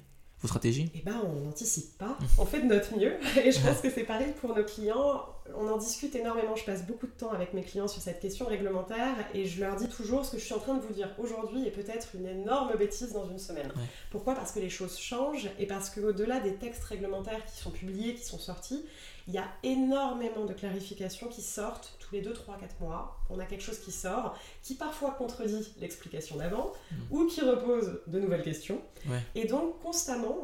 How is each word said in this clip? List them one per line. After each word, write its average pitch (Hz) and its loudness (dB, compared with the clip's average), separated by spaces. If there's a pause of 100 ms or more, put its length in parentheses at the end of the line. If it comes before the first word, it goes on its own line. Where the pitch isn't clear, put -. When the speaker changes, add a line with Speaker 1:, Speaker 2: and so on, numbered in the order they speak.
(400)
Speaker 1:
vos 113 -2
stratégies ? 131 4
Speaker 2:
Eh 160 -8
ben, 226 -2
on 151 -2
n'anticipe - -2
pas. 233 -4
Speaker 1:
Mmh. 143 0 (140)
Speaker 2:
On 196 10
fait 285 2
de 254 6
notre 214 8
mieux. 208 6 (140)
<laughs> 247 8
Et 262 12
je - 4
pense 254 8
Speaker 1:
Ouais. 269 2
Speaker 2:
que - 6
c'est 226 0
pareil 254 0
pour 226 0
nos 208 6
clients. 233 2 (320)
On 214 0
en 220 2
discute 277 -2
énormément. 226 0
Je 220 -4
passe 185 -2
beaucoup 233 -6
de 254 -14
temps 226 -6
avec 180 -2
mes 185 -2
clients 202 -2
sur 175 -6
cette 170 -6
question 196 -4
réglementaire 214 0 (180)
et 196 0
je 175 -4
leur 196 0
dis 208 -2
toujours 247 0
ce - -4
que 226 -4
je - -6
suis 247 -6
en 214 0
train 269 0
de 262 2
vous 220 -6
dire 196 -2 (100)
aujourd'hui 220 -2
est 190 0
peut-être 214 -6
une 180 -4
énorme 220 2
bêtise 208 0
dans 196 -4
une 185 -8
semaine. 143 -6
Speaker 1:
Ouais. 131 -6 (280)
Speaker 2:
Pourquoi ? 208 0
Parce 175 -6
que 208 -2
les 185 -2
choses 180 -6
changent 254 -2
et 196 0
parce 196 -4
qu'au-delà 214 2
des 196 0
textes 233 -6
réglementaires 196 -4
qui - -10
sont 175 -6
publiés, 196 -4
qui - -10
sont 170 -8
sortis, 254 -6 (400)
il 180 -4
y 196 0
a 190 -2 (200)
énormément 254 2
de 185 -2
clarifications 196 -6
qui 240 -8
sortent - -6
tous - -8
les 202 -2
deux, 202 -4
trois, 208 -10
quatre 190 -10
mois. 165 -4 (100)
On - -2
a 185 -4
quelque 196 -6
chose 220 -6
qui 190 -12
sort, 214 -2 (240)
qui 269 -8
parfois 302 -2
contredit 220 -2
l'explication 165 -8
d'avant, 180 -2 (200)
Speaker 1:
Mm. 156 -4 (140)
Speaker 2:
ou 330 6
qui 320 0
repose 240 4
de 175 0
nouvelles 175 4
questions. 165 -2 (280)
Speaker 1:
Ouais. 123 0 (160)
Speaker 2:
Et 226 2
donc, 302 2
constamment, 254 0